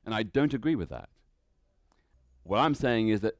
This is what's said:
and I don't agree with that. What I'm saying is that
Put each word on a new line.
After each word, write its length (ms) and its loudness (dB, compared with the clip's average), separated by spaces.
and 100 -6
I 80 0
don't 300 0
agree 220 -2
with 140 -4
that. 200 -14
What 160 0
I'm 160 2
saying 340 2
is 100 2
that 200 -2